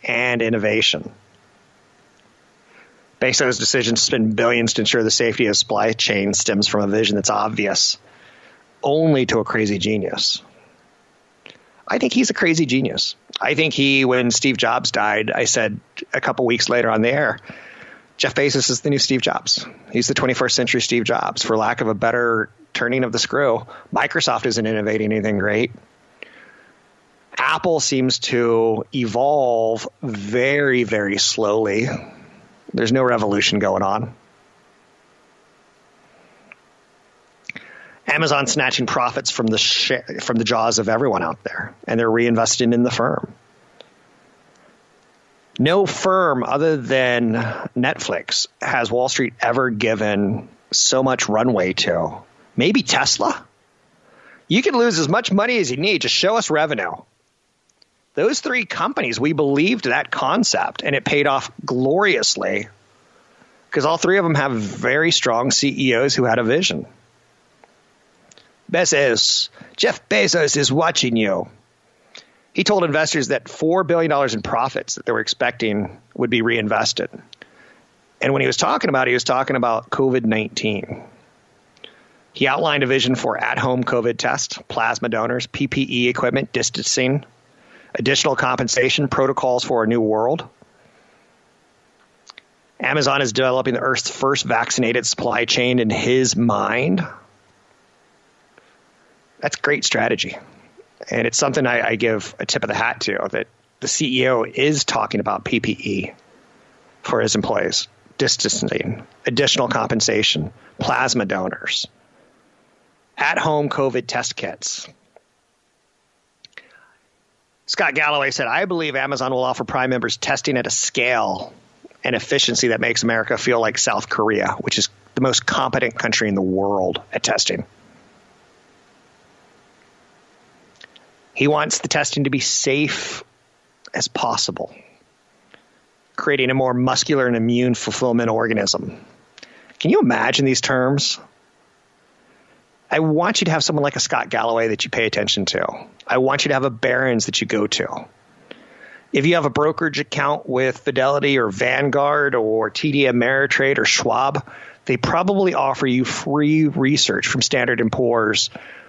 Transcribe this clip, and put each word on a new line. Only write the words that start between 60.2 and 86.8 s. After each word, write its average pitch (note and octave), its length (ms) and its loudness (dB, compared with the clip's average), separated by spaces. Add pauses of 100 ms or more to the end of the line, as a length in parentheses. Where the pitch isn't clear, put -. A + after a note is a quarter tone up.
and C#3+ 120 0
it B2 100 -2
paid D3 220 2
off C3+ 220 -2 (140)
gloriously B2+ 1040 0 (1000)
'cause C#3+ 160 0
all E3 120 2
three F3+ 200 2
of F#3+ 80 2
them D#3+ 100 2
have C#3 160 2
very B2 600 0
strong B2+ 380 2
C C#3 240 0 (180)
E A#2 40 2
Os C3 180 2
who B2+ 120 2
had A#2 140 2
a A#2+ 40 0
vision. D3 420 0 (1800)
Bezos, C#3+ 800 2 (280)
Jeff - 320 -2
Bezos F3 480 2
is C3 140 2
watching C#3+ 440 0
you. G2 320 0 (1080)
He - 120 0
told G3 180 4
investors D3+ 460 0
that B2+ 180 -2
four E3+ 380 0
billion E3 240 2
dollars C#3 240 2
in A2 80 -4
profits - 540 -4
that - 100 -12
they A#2+ 80 0
were A2+ 80 0
expecting A2 800 -2 (120)
would A#2+ 160 -2
be A#2 120 2
reinvested. A2 680 0 (1120)
And C3+ 140 0
when C#3 80 0
he C3 60 2
was B2+ 100 0
talking - 320 0
about C3 180 2
it, B2 40 2
he B2 40 2
was A#2+ 80 0
talking C3 320 0
about A#2 340 0
covid B2+ 360 0
nineteen. A2 760 -2 (1300)
He C3+ 140 2
outlined D3 360 2
a C3 40 0
vision B2+ 280 2
for A#2 220 -2
at-home B2+ 460 0
covid A#2+ 340 0
tests, C3 400 -4 (120)
plasma A#2 400 -2
donors, A#2 380 -2
P - 200 -4
P B2 380 -2
E B2 40 4
equipment, B2+ 440 -2
distancing, C3 720 -2 (680)